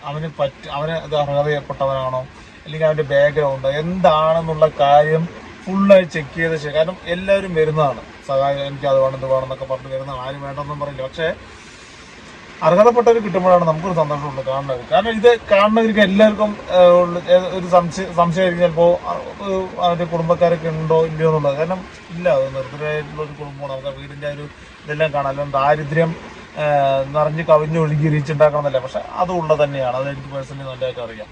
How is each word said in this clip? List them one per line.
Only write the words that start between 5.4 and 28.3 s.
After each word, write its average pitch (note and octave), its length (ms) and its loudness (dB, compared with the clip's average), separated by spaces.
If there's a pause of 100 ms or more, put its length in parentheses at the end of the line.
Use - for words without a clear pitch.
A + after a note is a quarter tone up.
ഫുള്ളായി F#3+ 500 6
ചെക്ക് D3+ 220 -8
ചെയ്ത E3 200 -2
ശേഷം, C#3+ 180 -8
കാരണം, D#3+ 220 0 (180)
എല്ലാവരും F#3+ 400 0
വരുന്നതാണ് D3+ 460 2 (280)
സഹായം, C#3 380 0
എനിക്ക് C#3 200 -8
അത് C3+ 160 4
വേണം, C3+ 160 0
ഇത് C3 140 -8
വേണം C3 100 2
എന്നൊക്കെ C3 220 -8
പറഞ്ഞ് C3 300 -8
വരുന്നതാണ്, C3+ 320 -8
ആരും C#3 160 -10
വേണ്ടെന്നും C#3+ 380 -10
പറയില്ല. C#3 220 -8
പക്ഷേ D#3+ 260 -4 (1300)
അർഹതപ്പെട്ടവർ A3+ 560 4
കിട്ടുമ്പോഴാണ് F3+ 500 2
നമുക്കൊരു D#3+ 260 -2
സന്തോഷമുള്ളൂ C#3+ 540 -4
കാണുന്നത്. C3+ 320 -4 (120)
കാരണം, G3+ 180 2
ഇത് A3+ 200 6 (200)
കാണുന്നവർക്ക് G#3+ 500 4
എല്ലാവർക്കും, G#3 560 4 (140)
ഏഹ്, F3+ 220 8 (100)
ഉള്ള, F3 160 -2 (160)
ഏഹ്, F#3 220 2
ഒരു F3+ 100 -6
സംശയം, F3 480 0
സംശയമായിരിക്കും F3 500 2
ചിലപ്പോ, E3+ 220 2 (220)
ആ, F3 40 -4 (300)
ഒരു F#3+ 260 -4 (120)
അവരുടെ F3 240 0
കുടുംബക്കാരൊക്കെ E3 640 0
ഉണ്ടോ D#3+ 380 0
ഇല്ലയോ D#3+ 220 0
എന്നുള്ളത്. D3 300 0
കാരണം, F3+ 220 -4 (340)
ഇല്ല, F3 140 -2
അത് C#3+ 180 2 (100)
നിർദ്ധരായിട്ടുള്ള D3 680 -8
ഒരു D3 180 -10
കുടുംബമാണ്. C#3 320 -12
നമുക്ക് C3+ 160 -8
ആ C#3 120 -8
വീടിന്റെ C#3+ 260 -14
ആ C#3+ 40 -6
ഒരു C#3+ 160 -12 (380)
ഇതെല്ലാം D3+ 300 0
കാണാം. C#3 160 -2
അല്ലാണ്ട് C#3+ 220 -6
ദാരിദ്ര്യം, D3+ 640 2 (480)
ഏഹ്, C#3 520 0
നിറഞ്ഞ് D3+ 360 0
കവിഞ്ഞൊഴുകി D#3 580 2
റീച്ച് D3+ 240 0